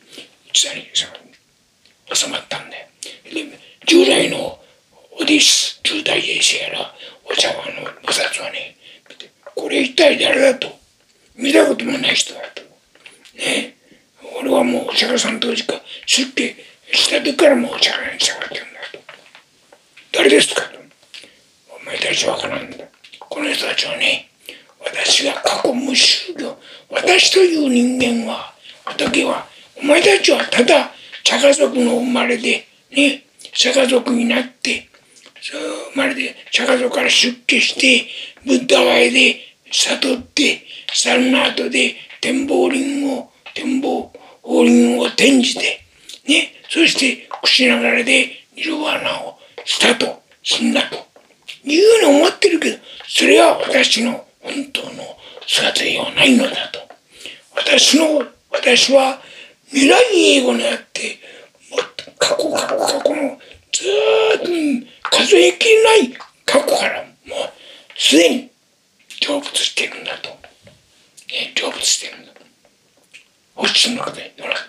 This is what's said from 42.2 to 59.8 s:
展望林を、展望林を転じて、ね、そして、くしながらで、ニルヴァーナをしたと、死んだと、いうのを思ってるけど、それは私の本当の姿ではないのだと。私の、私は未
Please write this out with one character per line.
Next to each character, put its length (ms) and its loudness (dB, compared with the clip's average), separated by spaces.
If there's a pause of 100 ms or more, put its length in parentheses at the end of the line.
展 260 -2
望 220 2
林 360 -4
を、 240 -6 (240)
展 280 -4
望 300 -6 (320)
林 540 4
を 60 -2
転 380 4
じ 160 -2
て、 240 -6 (460)
ね、 260 0 (160)
そ 180 2
し 80 0
て、 320 -2 (140)
く 80 -2
し 180 2
な 140 2
が 100 0
ら 120 0
で、 280 0 (240)
ニ 80 -10
ル 120 -4
ヴ 100 -6
ァ 160 -4
ー 20 -10
ナ 180 -6
を 160 -14 (280)
し 140 -4
た 160 2
と、 280 -6 (180)
死 220 -4
ん 100 0
だ 160 0
と、 160 -12 (600)
い 140 0
う 240 6
の 100 6
を 80 6
思 80 4
っ 100 -6
て 100 4
る 100 2
け 120 -2
ど、 60 -10 (280)
そ 200 -2
れ 160 6
は 180 4
私 440 0
の 220 -4 (160)
本 120 -12 (180)
当 120 -8
の 340 -16 (280)
姿 380 -2
で 160 -2
は 120 -6
な 120 2
い 140 6
の 120 2
だ 200 -8
と。 100 -14 (760)
私 440 2
の、 260 2 (260)
私 440 2
は 260 4 (500)
未 200 2